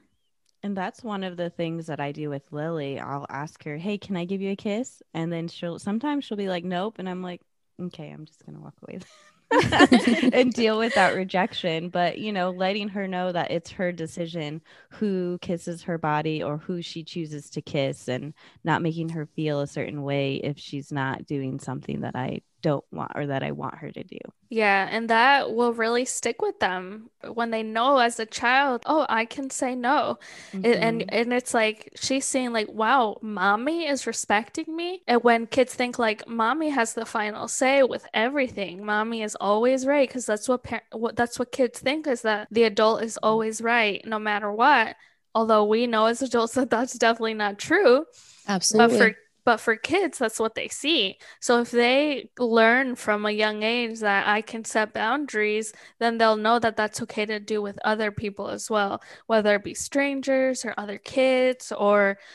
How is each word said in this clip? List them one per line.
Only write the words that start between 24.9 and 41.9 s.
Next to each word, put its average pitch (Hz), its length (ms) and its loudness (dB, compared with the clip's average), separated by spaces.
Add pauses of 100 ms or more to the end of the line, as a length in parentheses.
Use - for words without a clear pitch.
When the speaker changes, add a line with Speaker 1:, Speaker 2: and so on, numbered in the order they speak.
Speaker 2:
that 247 440 4
will 233 200 2
really 233 320 0
stick - 360 -6
with 415 180 -2
them 190 520 -4 (220)
when 233 180 -2
they 226 120 -2
know 233 360 2
as 233 200 4
a 220 60 -4
child, 254 600 2
"Oh, 302 240 2
I 226 160 0
can 269 240 -8
say 254 260 -4
no." 254 420 0 (460)
A-, 233 200 4
and, 226 180 2
Speaker 1:
Mm-hmm. 185 80 -8
Speaker 2:
and 233 240 0
it's 254 200 -2
like, 214 420 0
she's 269 300 -2
seeing, 254 280 -2
like, 214 160 0
"Wow, 220 520 2
mommy 220 640 0
is 277 220 -2
respecting 233 680 -2
me." 349 300 -6
And 240 180 4
when 233 240 6
kids 247 280 2
think, 247 240 -4
like, 214 280 0
"Mommy 233 420 0
has 233 240 0
the 226 120 -6
final 220 420 -6
say 269 360 4
with - 300 -2
everything, 214 720 -2
mommy 220 360 -2
is 214 140 -6
always 240 500 2
right," 277 240 4
'cause 254 160 -8
that's 214 240 -2
what 247 140 0
par-, 226 200 -8 (100)
what, 226 220 -6
that's 240 220 -2
what 247 140 -4
kids 240 280 0
think, 302 280 -2